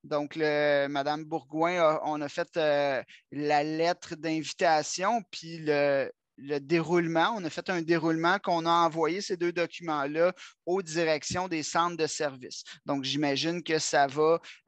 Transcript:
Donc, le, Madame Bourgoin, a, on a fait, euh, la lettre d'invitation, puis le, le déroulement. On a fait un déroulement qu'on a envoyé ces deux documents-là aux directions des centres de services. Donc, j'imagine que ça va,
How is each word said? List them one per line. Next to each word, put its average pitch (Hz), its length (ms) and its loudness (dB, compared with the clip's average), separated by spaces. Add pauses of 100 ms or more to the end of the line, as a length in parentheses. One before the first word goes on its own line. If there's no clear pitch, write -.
Donc, 147 320 -4
le, 147 540 2
Madame 147 360 -2
Bourgoin, 160 540 -2
a, 156 240 4
on 151 180 -4
a 143 80 -4
fait, - 280 -6
euh, 143 440 2 (300)
la 147 320 2
lettre 165 540 -2
d'invitation, 160 1120 0
puis 165 280 -12
le, 143 520 2 (260)
le 143 220 -6
déroulement. 165 760 2
On 185 80 -6
a 156 40 -4
fait 170 220 -8
un 180 100 0
déroulement 165 600 2
qu'on 170 260 -2
a 170 60 4
envoyé 165 480 2
ces 202 160 -4
deux 175 160 0
documents-là 165 800 0 (340)
aux 185 160 0
directions 160 640 0
des 160 160 -4
centres 170 340 0
de 156 120 0
services. 135 560 -6 (220)
Donc, 139 180 -2
j'imagine 143 580 0
que 160 160 0
ça 143 300 2
va, 156 320 2 (280)